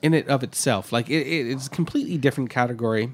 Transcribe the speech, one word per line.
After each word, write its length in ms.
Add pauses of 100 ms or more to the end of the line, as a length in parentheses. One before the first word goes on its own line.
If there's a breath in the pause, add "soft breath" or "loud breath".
in 100
it 160
of 140
itself. 500
Like, 160
it, 180
it, 260
it's 140
a 40
completely 480
different 320
category 640